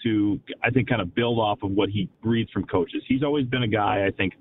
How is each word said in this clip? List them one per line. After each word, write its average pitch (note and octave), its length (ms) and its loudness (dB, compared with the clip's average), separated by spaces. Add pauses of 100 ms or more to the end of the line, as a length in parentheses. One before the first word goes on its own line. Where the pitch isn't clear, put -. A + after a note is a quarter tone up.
to, G#2 360 2 (240)
I A#2+ 60 2
think, B2 200 2
kind A2+ 120 2
of F2 140 -4
build A#2+ 240 2
off G#2 240 0
of G2 80 -2
what G2 180 2
he G2+ 200 -2 (140)
reads A2+ 280 0
from F#2+ 140 -4
coaches. - 420 -2
He's C3 160 0
always D3 220 0
been B2 180 -2
a A#2 40 0
guy, G#2 380 2
I G2 60 2
think, F#2+ 300 -2